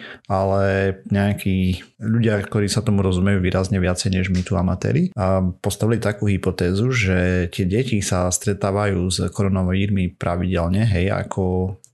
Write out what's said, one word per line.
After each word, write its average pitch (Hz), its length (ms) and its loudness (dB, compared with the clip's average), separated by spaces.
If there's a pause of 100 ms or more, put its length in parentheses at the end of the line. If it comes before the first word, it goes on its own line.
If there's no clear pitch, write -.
(260)
ale 98 400 0 (400)
nejakí 98 720 0 (180)
ľudia, 110 460 0
ktorí 104 240 -2
sa 101 160 0
tomu 104 160 2
rozumejú 95 400 2
výrazne 92 400 0
viacej 90 340 0
než 92 160 0
my 92 140 0
tu 92 160 -2
amatéri, 104 560 0
a 95 240 2 (160)
postavili 107 480 -2
takú 104 240 -2
hypotézu, 92 640 0
že 95 280 2 (300)
tie - 140 -4
deti 104 400 0
sa 90 240 0
stretávajú 98 800 0
s 92 120 -2 (120)
koronavírmi 95 880 0
pravidelne, 90 680 0
hej, 98 300 0
ako 98 280 -4 (520)